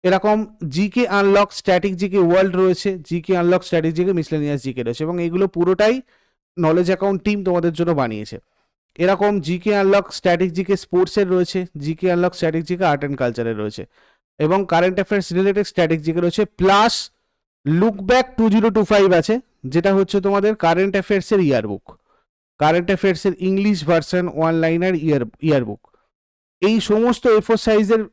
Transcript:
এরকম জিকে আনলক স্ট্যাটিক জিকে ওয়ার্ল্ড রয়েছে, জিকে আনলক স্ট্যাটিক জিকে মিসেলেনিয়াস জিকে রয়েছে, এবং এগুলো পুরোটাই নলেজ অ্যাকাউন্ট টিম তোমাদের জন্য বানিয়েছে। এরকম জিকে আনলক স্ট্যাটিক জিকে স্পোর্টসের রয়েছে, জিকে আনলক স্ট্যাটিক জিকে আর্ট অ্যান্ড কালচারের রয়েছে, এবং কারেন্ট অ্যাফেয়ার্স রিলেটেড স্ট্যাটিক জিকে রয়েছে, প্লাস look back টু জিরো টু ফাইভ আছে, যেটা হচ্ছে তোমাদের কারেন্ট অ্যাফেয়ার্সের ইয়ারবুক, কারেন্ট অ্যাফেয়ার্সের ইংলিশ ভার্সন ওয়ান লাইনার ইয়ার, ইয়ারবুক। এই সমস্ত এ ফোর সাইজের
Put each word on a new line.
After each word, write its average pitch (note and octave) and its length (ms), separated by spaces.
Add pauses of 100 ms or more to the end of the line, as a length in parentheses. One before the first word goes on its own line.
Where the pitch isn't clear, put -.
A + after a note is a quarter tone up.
এরকম F#3+ 300 (380)
জিকে G#3 280 (160)
আনলক G3+ 300 (100)
স্ট্যাটিক F#3 420
জিকে G3 260
ওয়ার্ল্ড F#3 340
রয়েছে, F#3 280 (200)
জিকে E3+ 320
আনলক F3+ 260
স্ট্যাটিক D#3+ 300
জিকে F3+ 220
মিসেলেনিয়াস D3 460
জিকে B2+ 200
রয়েছে, A#2+ 220
এবং F3 80 (100)
এগুলো F3+ 200 (100)
পুরোটাই F#3 400 (680)
নলেজ E3+ 260
অ্যাকাউন্ট F#3+ 340
টিম G#3 120 (100)
তোমাদের E3+ 320
জন্য E3+ 120 (100)
বানিয়েছে। A2 360 (680)
এরকম G3 280 (160)
জিকে F3+ 240 (100)
আনলক G3 240 (140)
স্ট্যাটিক F3 380
জিকে G3 260
স্পোর্টসের F#3 500
রয়েছে, F3+ 260 (240)
জিকে D#3+ 320
আনলক F3 220
স্ট্যাটিক D#3+ 320
জিকে F3+ 220
আর্ট C#3+ 120
অ্যান্ড C#3 180
কালচারের A#2 400
রয়েছে, G#2+ 220 (600)
এবং F#3 140 (120)
কারেন্ট F3 280
অ্যাফেয়ার্স G3 280 (100)
রিলেটেড G3 340
স্ট্যাটিক E3 340
জিকে E3 180
রয়েছে, F3 200 (180)
প্লাস G3+ 320 (880)
look G#3+ 160 (140)
back B3+ 140 (120)
টু A3+ 160
জিরো A3 240
টু A3 40 (100)
ফাইভ G3+ 160 (140)
আছে, G#3+ 140 (380)
যেটা E3+ 240
হচ্ছে G3 200 (100)
তোমাদের G3+ 240 (140)
কারেন্ট F3+ 320
অ্যাফেয়ার্সের G3 500
ইয়ারবুক, A2 380 (760)
কারেন্ট E3+ 300
অ্যাফেয়ার্সের F#3 420 (160)
ইংলিশ G3 280 (120)
ভার্সন F3 360 (120)
ওয়ান D#3+ 160 (100)
লাইনার E3+ 320 (100)
ইয়ার, C#3+ 180 (240)
ইয়ারবুক। B2 340 (840)
এই A3+ 80 (140)
সমস্ত A3+ 340 (140)
এ - 100
ফোর A3+ 100 (100)
সাইজের A3 340 (120)